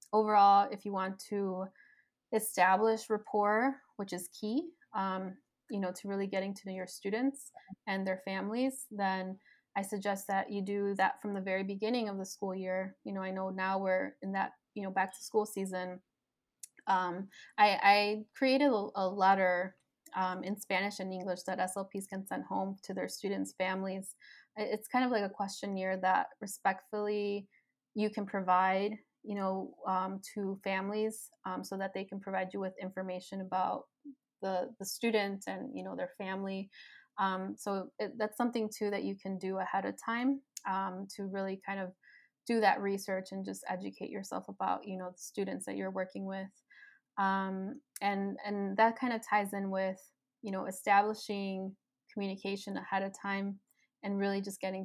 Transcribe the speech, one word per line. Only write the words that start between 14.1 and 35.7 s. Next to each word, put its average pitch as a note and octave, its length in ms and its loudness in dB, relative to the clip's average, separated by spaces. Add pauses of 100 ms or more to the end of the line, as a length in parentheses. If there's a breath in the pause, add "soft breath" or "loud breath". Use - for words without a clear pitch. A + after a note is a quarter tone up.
in G3 100 -4
that, G3 200 0 (220)
you G#3 80 -6
know, G3 80 -4
back F#3+ 240 0
to - 80 -18
school G#3+ 220 0
season. F#3 560 -4 (880)
Um, F#3 420 2 (300 loud breath)
I, G#3 240 8
I G#3 420 6 (100)
created C4+ 340 6
a, G#3+ 280 4
a F#3+ 100 2
letter, F#3 720 4 (400)
um, F#3 260 0
in G3+ 160 -4
Spanish G3+ 400 0
and F#3+ 140 -4
English F#3 300 -4
that F#3+ 160 -2
S F#3 180 0
L G3 180 -4
Ps G3 120 -6
can F#3+ 200 -6
send F#3+ 180 -4
home G3 400 -2
to F#3+ 100 -6
their F#3 120 -2
students' G3 520 -4
families. F#3+ 560 -2 (420 loud breath)
I, G#3+ 60 -4
it's G#3+ 260 -4
kind B3+ 160 2
of B3 60 2
like G#3+ 140 4
a F#3+ 40 0
questionnaire G3 720 -2
that F#3 280 4 (120)
respectfully G3+ 1080 -2 (480 soft breath)
you G#3+ 140 2
can G3+ 160 -2
provide, F#3+ 720 4 (280)
you G#3 100 -6
know, F#3+ 400 -2 (120)
um, F#3+ 360 0 (100)
to G3 320 -4
families, G3+ 640 -2 (160)
um, F#3 180 -4
so F#3+ 140 -6
that F#3+ 160 -2
they F#3+ 120 -4
can G3 140 -8
provide F#3+ 360 -2
you G3+ 60 -4
with F#3+ 200 -2
information F#3+ 640 -6
about F#3 400 0 (580)
the, F#3 380 -2
the G3 80 -8
student G3+ 600 0
and, F#3+ 300 -8